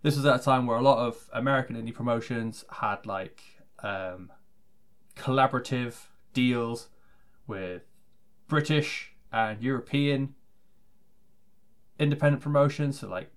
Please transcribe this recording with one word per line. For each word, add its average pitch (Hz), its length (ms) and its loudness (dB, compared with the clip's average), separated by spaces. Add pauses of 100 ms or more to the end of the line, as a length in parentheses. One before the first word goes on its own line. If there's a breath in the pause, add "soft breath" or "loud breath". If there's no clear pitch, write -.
This 143 160 2
was 139 80 2
at 127 160 6
a - 20 -12
time 127 240 4
where 117 100 2
a 120 40 0
lot 131 160 6
of 120 340 -2
American 127 460 0
indie 113 160 -8
promotions 117 760 -4
had, - 360 -6
like, 95 360 -8 (400)
um, 92 480 -8 (840)
collaborative 131 920 0 (260)
deals 120 560 0 (580)
with 92 360 -8 (640)
British 151 680 0 (180)
and 110 300 -2
European 139 760 0 (1600)
independent 143 460 2
promotions, 143 560 2
so, - 80 -12
like, 92 300 -8